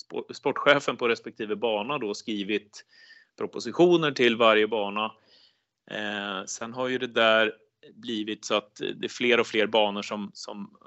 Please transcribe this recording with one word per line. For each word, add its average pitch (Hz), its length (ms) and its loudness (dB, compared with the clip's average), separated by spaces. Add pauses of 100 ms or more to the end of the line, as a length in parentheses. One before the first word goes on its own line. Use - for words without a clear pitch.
(100)
spo-, - 220 -8
sportchefen 139 640 2
på 120 120 0
respektive 107 480 -4
bana 113 420 -2
då 104 160 -4
skrivit 104 720 -6 (540)
propositioner 151 720 2
till 120 260 2
varje 110 300 6
bana. 104 380 -4 (840)
Eh, 101 560 -6
sen 113 260 -10
har 127 160 -4
ju 127 100 -2
det 127 80 -4
där 110 460 4 (420)
blivit 107 500 -8
så 113 100 -2
att 104 220 -4 (180)
det - 120 -6
är - 20 -10
fler 120 320 2
och 113 60 0
fler 107 200 0
banor 104 360 2
som, 104 320 -8
som - 420 -14 (100)